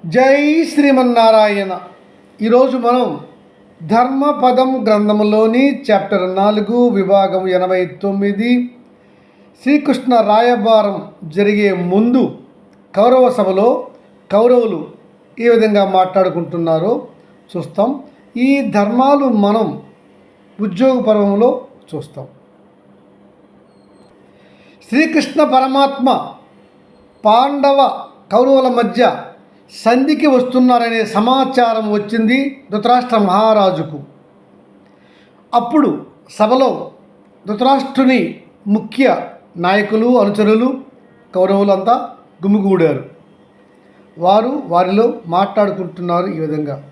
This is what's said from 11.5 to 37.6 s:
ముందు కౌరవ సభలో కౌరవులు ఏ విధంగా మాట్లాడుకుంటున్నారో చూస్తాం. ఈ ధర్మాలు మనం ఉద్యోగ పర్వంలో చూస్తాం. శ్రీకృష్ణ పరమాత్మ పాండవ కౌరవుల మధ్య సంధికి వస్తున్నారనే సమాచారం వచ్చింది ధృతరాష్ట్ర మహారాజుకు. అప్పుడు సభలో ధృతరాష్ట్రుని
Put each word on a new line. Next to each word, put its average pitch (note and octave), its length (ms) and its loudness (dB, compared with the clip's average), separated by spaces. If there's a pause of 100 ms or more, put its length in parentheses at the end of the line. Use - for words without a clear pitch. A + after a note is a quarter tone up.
ముందు F#3+ 680 0 (580)
కౌరవ B3 340 4
సభలో G3+ 560 0 (460)
కౌరవులు A3 560 2 (520)
ఏ A#3 80 2
విధంగా A3 360 4
మాట్లాడుకుంటున్నారో F#3 1200 -2 (480)
చూస్తాం. G#3+ 460 -4 (340)
ఈ C#4 240 0
ధర్మాలు B3 640 0
మనం G#3 580 0 (760)
ఉద్యోగ A3+ 400 0
పర్వంలో G#3 680 0 (280)
చూస్తాం. C3+ 320 -14 (2500)
శ్రీకృష్ణ D#4 560 0
పరమాత్మ C4 840 0 (960)
పాండవ C#4 840 0 (260)
కౌరవుల C4 360 2
మధ్య A#3 480 0 (680)
సంధికి C#4 420 0
వస్తున్నారనే B3 800 2
సమాచారం A#3 880 0
వచ్చింది A3+ 800 -2
ధృతరాష్ట్ర A#3+ 480 0
మహారాజుకు. F#3+ 840 0 (1500)
అప్పుడు A#3+ 520 0 (320)
సభలో A#3 520 0 (580)
ధృతరాష్ట్రుని B3+ 920 0 (260)